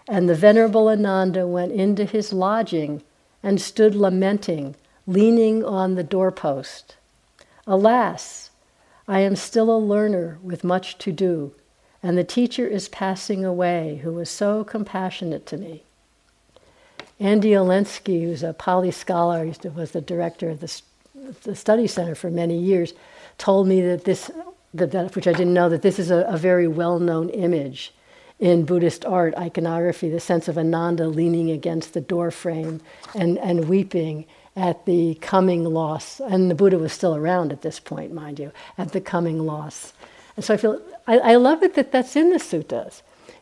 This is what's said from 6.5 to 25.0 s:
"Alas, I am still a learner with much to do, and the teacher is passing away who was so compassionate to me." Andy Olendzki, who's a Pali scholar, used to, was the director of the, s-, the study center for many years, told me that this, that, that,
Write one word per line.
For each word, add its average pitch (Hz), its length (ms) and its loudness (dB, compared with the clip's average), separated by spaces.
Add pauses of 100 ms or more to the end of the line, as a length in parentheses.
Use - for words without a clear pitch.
"Alas, 202 840 2 (580)
I 190 120 2
am 196 160 2
still 226 340 0
a 226 80 4
learner 202 640 0
with 180 220 -8
much 180 340 -2
to 196 140 -6
do, 160 400 -2 (500)
and 175 160 0
the 180 60 2
teacher 240 420 -2
is 190 220 -6
passing 190 560 -4
away 175 580 -2
who 165 100 -6
was 170 160 -8
so 208 360 -2
compassionate 185 840 -6
to - 100 -10
me." 160 260 -12 (1400)
Andy 208 340 4
Olendzki, 190 720 2
who's 165 180 -6
a 170 100 -4
Pali 185 380 0
scholar, 170 540 -2
used 160 180 -10
to, 185 80 -10
was 156 220 -10
the 170 80 -6
director 170 500 -6
of 151 100 -10
the, 165 60 -14
s-, - 160 -14 (600)
the 214 120 -10
study 220 300 2
center 170 280 -4
for 175 160 -8
many 170 280 -2
years, 175 340 0 (460)
told 196 280 4
me 190 140 4
that 180 240 0
this, 190 260 -2 (440)
that, 175 180 -2
that, 185 240 -4